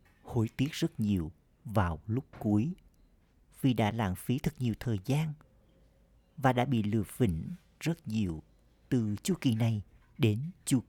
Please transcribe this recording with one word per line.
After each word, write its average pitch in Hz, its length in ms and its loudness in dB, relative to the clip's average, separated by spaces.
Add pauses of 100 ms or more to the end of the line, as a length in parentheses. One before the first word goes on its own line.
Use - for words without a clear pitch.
(220)
hối 117 340 -2
tiếc 160 160 0
rất - 280 -4
nhiều 98 320 0 (320)
vào 92 420 0
lúc 113 200 -2 (120)
cuối 110 360 0 (880)
vì 131 140 2
đã 107 180 2
lãng 107 240 -2
phí - 220 -2
thật - 200 -2
nhiều 117 220 0
thời 113 240 -2
gian 147 280 0 (1040)
và 131 160 2
đã 123 120 2
bị 123 180 2
lừa 104 200 0
phỉnh 92 520 -2 (260)
rất - 280 -4
nhiều 95 340 -2 (460)
từ 110 340 0
chu 190 180 0
kỳ 120 140 4
này 110 280 2 (360)
đến 120 320 2 (140)
chu 131 240 2